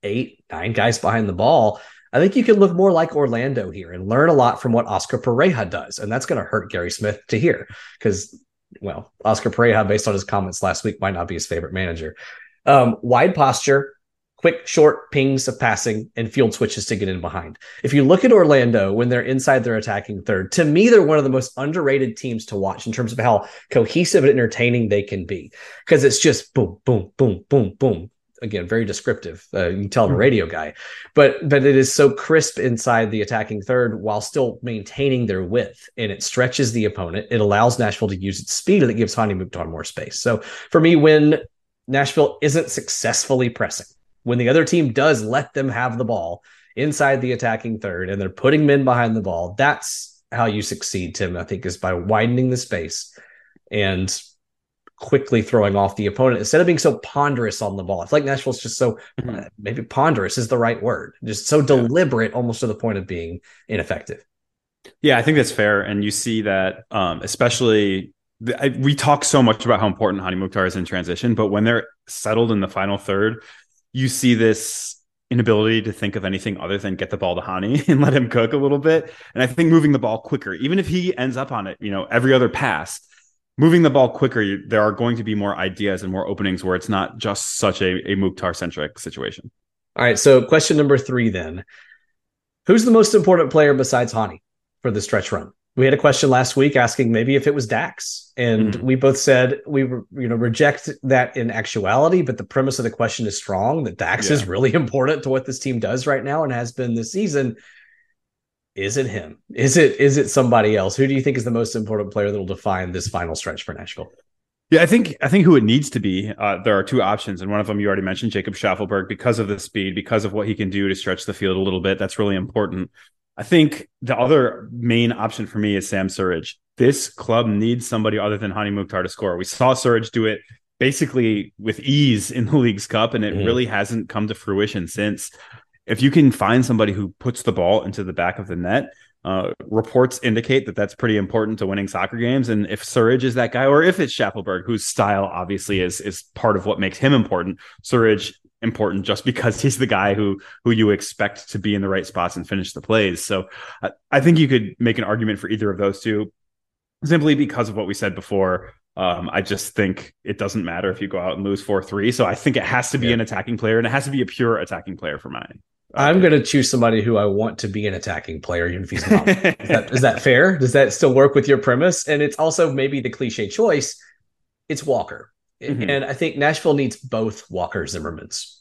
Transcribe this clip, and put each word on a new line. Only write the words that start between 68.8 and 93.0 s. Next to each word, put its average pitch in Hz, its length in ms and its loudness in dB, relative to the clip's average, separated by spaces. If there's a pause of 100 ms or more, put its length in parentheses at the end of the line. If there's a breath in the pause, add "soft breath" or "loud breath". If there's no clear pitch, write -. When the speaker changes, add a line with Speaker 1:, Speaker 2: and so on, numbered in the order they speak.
Speaker 2:
talk 147 300 2
so 135 180 4
much 110 220 2
about 110 160 2
how 107 60 0
important 95 360 -2
Hany 92 140 -4
Mukhtar 95 280 -2
is 92 120 -4
in 90 80 -4
transition, 90 500 -2
but 107 120 2
when 104 180 0
they're 117 220 0 (200)
settled 113 440 -2
in 104 100 0
the 95 80 -4
final 98 280 -4
third, 104 460 -2 (480 loud breath)
you 131 160 -2
see 123 260 2
this - 640 0 (340)
inability 110 520 2
to 104 100 -8
think 101 240 -6
of 98 80 -8
anything 95 340 -6
other 92 200 -4
than 95 180 -6
get 87 140 -8
the 90 80 -6
ball 90 180 -2
to 85 60 -6
Hany 98 420 -4
<laughs> - 60 -4
and 139 100 4
let 147 140 4
him 123 160 2
cook 117 240 0
a 147 40 0
little 139 220 2
bit. 160 320 0 (220 loud breath)
And 127 100 0
I 127 40 0
think 160 240 2
moving 151 200 6
the 131 80 4
ball 113 220 -2
quicker, - 320 -6
even 139 260 -2
if 156 80 -4
he 175 300 -2
ends 127 180 -4
up 131 160 -8
on 104 160 -6
it, 95 140 -12
you 104 100 -8
know, 98 140 -4
every 123 280 2
other 123 160 4
pass, 90 520 -6 (560 soft breath)
moving 165 260 6
the 151 60 6
ball 131 200 4
quicker, 120 320 -2
you, 98 260 -4
there 107 140 2
are 107 100 2
going 117 240 -2
to 110 80 -6
be 107 100 -4
more 101 220 -4
ideas 95 480 -4
and 92 80 -6
more 92 160 -4
openings 98 340 -4
where 92 140 0
it's 90 140 -6
not 98 280 -4
just - 380 -6
such 98 260 0
a, 92 300 -2
a 101 40 0
Mukhtar-centric 92 840 -4
situation. - 500 -12 (460)
Speaker 1:
All 120 80 0
right, 120 160 2
so 131 240 8
question 156 320 2
number 143 220 4
three 120 320 0
then. 90 340 -8 (1040 soft breath)
Who's 220 160 6
the 240 80 4
most 220 240 6